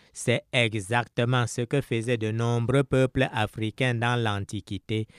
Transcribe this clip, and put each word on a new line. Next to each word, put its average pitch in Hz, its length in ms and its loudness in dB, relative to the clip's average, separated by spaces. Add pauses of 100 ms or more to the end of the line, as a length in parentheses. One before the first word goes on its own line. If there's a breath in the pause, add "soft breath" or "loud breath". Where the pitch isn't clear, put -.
(140 soft breath)
C'est - 360 0
exactement 117 960 0
ce - 140 -6
que 131 220 0
faisaient 120 340 -2
de 110 140 -2
nombreux 117 520 0
peuples 131 520 2
africains 110 600 -2
dans 120 220 0
l'Antiquité. 107 920 -4 (100)